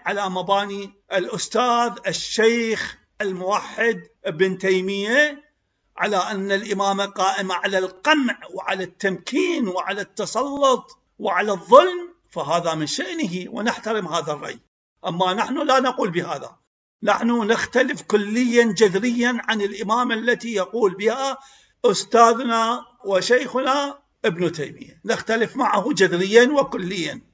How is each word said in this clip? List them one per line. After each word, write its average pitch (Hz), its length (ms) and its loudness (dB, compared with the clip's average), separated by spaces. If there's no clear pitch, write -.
على 202 240 -2
مباني 196 640 -2
الأستاذ 233 800 0
الشيخ 226 880 0
الموحد 190 840 -2
ابن 190 320 0
تيمية، 202 880 0
على 202 200 0
أن 196 340 -2
الإمامة 196 540 0
قائمة 190 500 -2
على 196 220 -2
القمع 240 600 0
وعلى 190 300 -6
التمكين 233 840 -2
وعلى 185 340 -4
التسلط 262 960 -2
وعلى 208 320 -2
الظلم، 349 640 4
فهذا 165 460 -2
من 156 120 -2
شأنه، 269 600 -6
ونحترم 214 580 -4
هذا 156 260 -4
الرأي. 139 260 -10
أما 185 260 0
نحن 254 340 -2
لا 269 120 4
نقول 247 320 0
بهذا، 147 460 -6
نحن 220 280 2
نختلف 233 680 0
كليا 226 720 2
جذريا 233 640 2
عن 220 140 -2
الإمامة 214 540 -2
التي 233 380 -2
يقول 190 420 0
بها 262 420 -2
أستاذنا 233 1000 4
وشيخنا 247 960 0
ابن 175 260 0
تيمية، - 540 -12
نختلف 226 500 -2
معه 220 380 0
جذريا 196 580 4
وكليا 175 680 -4